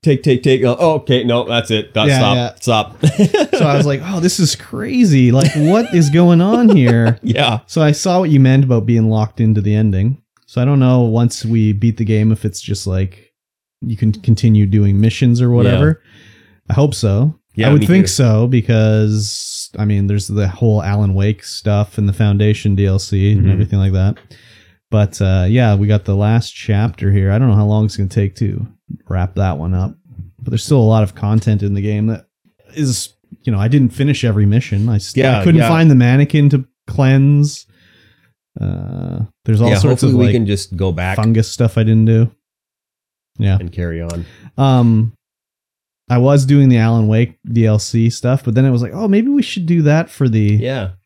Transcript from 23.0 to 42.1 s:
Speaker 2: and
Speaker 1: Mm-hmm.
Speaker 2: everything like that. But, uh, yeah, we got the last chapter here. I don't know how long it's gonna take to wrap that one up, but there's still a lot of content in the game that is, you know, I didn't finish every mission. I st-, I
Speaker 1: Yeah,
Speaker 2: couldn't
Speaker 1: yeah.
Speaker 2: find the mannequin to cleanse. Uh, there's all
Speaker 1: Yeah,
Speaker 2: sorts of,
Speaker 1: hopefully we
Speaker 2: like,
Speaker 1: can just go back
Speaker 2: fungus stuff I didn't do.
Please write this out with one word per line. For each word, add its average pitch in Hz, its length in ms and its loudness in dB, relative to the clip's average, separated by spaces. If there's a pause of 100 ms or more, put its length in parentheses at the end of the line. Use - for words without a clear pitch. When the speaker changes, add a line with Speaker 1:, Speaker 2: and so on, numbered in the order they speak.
Speaker 2:
and 98 100 0
Speaker 1:
Mm-hmm. 92 100 2
Speaker 2:
everything 95 260 -2
like 95 140 0
that. 95 260 -2 (720)
But, 104 300 0
uh, 92 280 0
yeah, 117 260 2
we 101 140 0
got 104 160 0
the 101 120 -2
last 110 380 0
chapter 101 580 -2
here. 98 200 2
I 107 60 0
don't 131 100 2
know 101 80 2
how 104 100 2
long 107 200 0
it's - 100 -6
gonna 98 120 -4
take 101 280 -4
to 104 300 -6 (420)
wrap 90 260 -4
that 90 240 -4
one 90 160 -6
up, 92 220 -6 (420)
but - 120 -12
there's 117 140 -6
still 139 160 0
a - 20 4 (120)
lot 110 80 2
of 98 120 -4
content 107 480 -2
in 101 120 -2
the 98 80 -4
game 104 240 -4
that 110 200 -8 (480)
is, 135 380 -6 (300)
you - 100 -4
know, 101 60 -2
I 104 100 -2
didn't 135 220 2
finish 143 340 -4
every 104 220 0
mission. 107 420 -2
I 107 100 -2
st-, - 280 -2
I - 20 2 (100)
Speaker 1:
Yeah, - 60 -2
Speaker 2:
couldn't 165 160 4
Speaker 1:
yeah. - 80 2
Speaker 2:
find 165 220 4
the 139 60 6
mannequin 139 540 2
to 135 140 0 (220)
cleanse. 139 800 0 (920)
Uh, - 640 -8 (200)
there's 107 160 0
all 120 100 2
Speaker 1:
Yeah, 104 80 2
Speaker 2:
sorts 127 240 2
of, 131 80 2
Speaker 1:
hopefully 131 100 2
we 123 60 4
Speaker 2:
like, 110 80 0
Speaker 1:
can 113 120 0
just 95 300 -6
go 92 160 -2
back 90 240 -6
Speaker 2:
fungus 110 340 0
stuff - 260 -2
I 113 60 0
didn't 110 240 2
do. 113 240 2 (1080)